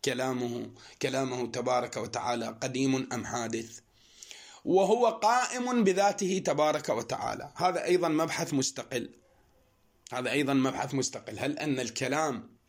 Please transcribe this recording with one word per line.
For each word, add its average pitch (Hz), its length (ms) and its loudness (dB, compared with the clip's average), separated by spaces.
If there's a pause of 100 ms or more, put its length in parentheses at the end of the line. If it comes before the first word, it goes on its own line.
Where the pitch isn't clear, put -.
كلامه، 123 640 -2 (320)
كلامه 131 440 -2
تبارك 120 500 -2
وتعالى 117 500 -4 (160)
قديم 131 500 0
أم 117 140 -6
حادث؟ 117 540 -6 (840)
وهو 196 420 6
قائم 240 800 2
بذاته 190 600 2
تبارك 151 440 2
وتعالى، 117 680 -4
هذا 175 280 0
أيضا 170 240 4
مبحث 156 460 0
مستقل، 131 600 -2 (1000)
هذا 127 180 -2
أيضا 139 240 2
مبحث 131 400 0
مستقل. 117 440 -4
هل 135 200 -2
أن 139 220 -2
الكلام 127 760 -2 (120)